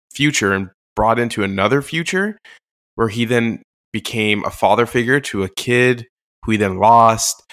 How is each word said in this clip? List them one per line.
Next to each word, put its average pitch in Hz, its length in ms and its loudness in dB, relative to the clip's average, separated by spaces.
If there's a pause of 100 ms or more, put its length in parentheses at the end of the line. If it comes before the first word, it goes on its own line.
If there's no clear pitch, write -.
(140)
future 135 400 0
and 95 160 -4 (260)
brought 113 240 0
into 113 240 -4
another 98 380 0
future 185 560 -6 (580)
where 113 120 -2
he 117 180 -2
then 117 380 -2 (300)
became 107 520 -2
a 98 60 -4
father 107 340 2
figure 123 340 0
to 101 240 -4
a 92 60 -4
kid 123 560 0 (400)
who 113 60 -2
he 107 60 2
then 98 200 0
lost. 113 640 4 (120)